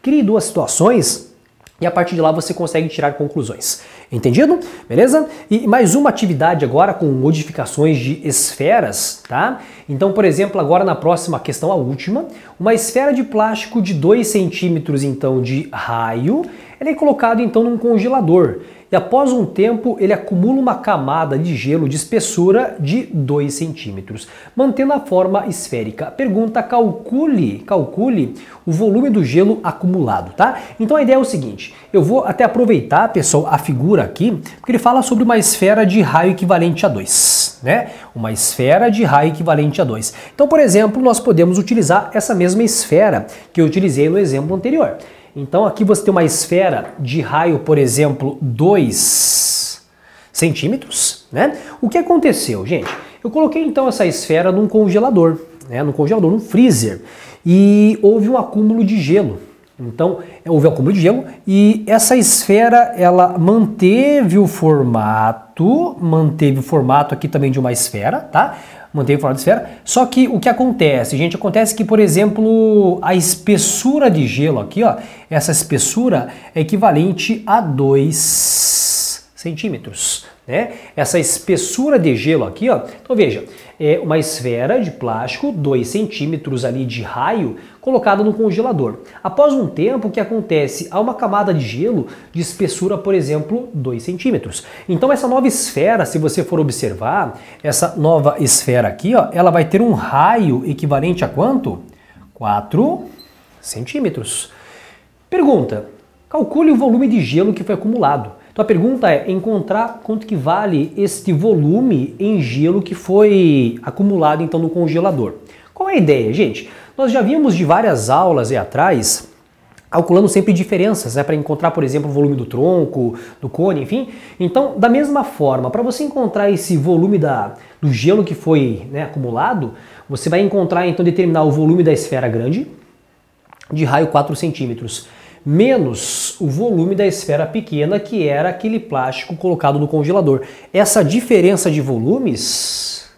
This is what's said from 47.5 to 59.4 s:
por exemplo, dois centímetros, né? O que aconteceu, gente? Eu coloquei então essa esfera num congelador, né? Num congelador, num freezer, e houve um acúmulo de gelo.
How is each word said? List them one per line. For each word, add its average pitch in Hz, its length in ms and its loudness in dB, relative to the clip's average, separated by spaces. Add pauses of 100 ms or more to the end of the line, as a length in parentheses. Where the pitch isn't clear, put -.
por 151 180 2
exemplo, 135 640 0
dois - 1400 0 (480)
centímetros, - 960 -4
né? 233 240 0 (240)
O 240 80 -2
que 269 120 0
aconteceu, 277 680 0
gente? 151 240 -4 (340)
Eu 233 60 -6
coloquei 311 340 0
então 269 240 0
essa 220 160 -2
esfera 170 480 0
num 208 160 2
congelador, 202 720 2 (320)
né? 135 140 -4
Num 147 80 -2
congelador, 160 400 2
num 220 80 0
freezer, 143 640 2 (420)
e 202 560 6
houve 214 260 6
um 254 80 2
acúmulo 220 480 2
de 196 160 2
gelo. 143 380 0 (420)